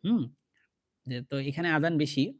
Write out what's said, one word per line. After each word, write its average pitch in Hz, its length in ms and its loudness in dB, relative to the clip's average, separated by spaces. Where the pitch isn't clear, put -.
হুম, 202 220 2
যে, 127 100 -6
তো 139 100 -4
এখানে 143 320 -4
আধান 156 260 2
বেশি 143 260 2